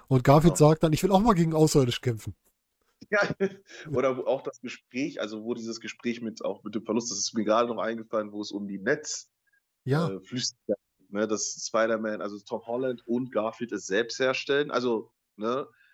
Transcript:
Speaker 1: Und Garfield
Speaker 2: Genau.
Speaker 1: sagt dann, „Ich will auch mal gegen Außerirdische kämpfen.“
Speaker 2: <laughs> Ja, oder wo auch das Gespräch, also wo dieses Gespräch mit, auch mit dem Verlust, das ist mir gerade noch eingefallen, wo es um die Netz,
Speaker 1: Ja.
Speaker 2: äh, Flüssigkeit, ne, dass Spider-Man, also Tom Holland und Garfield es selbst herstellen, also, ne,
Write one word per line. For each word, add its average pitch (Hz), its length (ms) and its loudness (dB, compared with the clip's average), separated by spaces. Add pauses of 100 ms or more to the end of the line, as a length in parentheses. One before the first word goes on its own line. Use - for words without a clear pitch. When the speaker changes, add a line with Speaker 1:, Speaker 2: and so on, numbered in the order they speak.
Speaker 1:
Und 131 140 4
Garfield 147 360 8
Speaker 2:
Genau. 151 100 10
Speaker 1:
sagt 156 140 4
dann, 160 100 6
„Ich 151 100 2
will 190 80 4
auch 190 100 6
mal 226 120 6
gegen 165 220 4
Außerirdische 151 480 4
kämpfen.“ 107 320 -4 (640)
Speaker 2:
<laughs> - 100 -18
Ja, 202 100 2 (680)
oder 131 280 0
wo - 80 -6
auch 135 160 0
das - 180 -12
Gespräch, 131 600 -8
also 107 220 -8
wo 117 120 -4
dieses 113 260 -10
Gespräch 117 400 -8
mit, 110 240 -8
auch 98 180 -6
mit 107 120 -10
dem 110 100 -6
Verlust, 117 260 -2
das - 80 -8
ist - 160 -6
mir 110 100 -2
gerade 113 240 2
noch 110 120 -6
eingefallen, 110 520 -4
wo 104 100 -8
es 104 100 -12
um 101 160 -6
die 98 100 -8
Netz, 139 520 -4 (540)
Speaker 1:
Ja. 156 260 0
Speaker 2:
äh, 95 100 -8
Flüssigkeit, - 560 -6 (320)
ne, 104 180 -2
dass - 400 -4
Spider-Man, 110 540 -2
also 104 200 -8
Tom 110 260 -10
Holland 123 400 -6
und 123 260 -4
Garfield 110 400 -4
es 101 140 -6
selbst 113 340 -2
herstellen, 139 500 0
also, 120 400 -2 (260)
ne, 120 300 -4 (280)